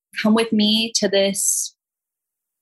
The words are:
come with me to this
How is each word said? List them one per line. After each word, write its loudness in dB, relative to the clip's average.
come 4
with 0
me 0
to 0
this -2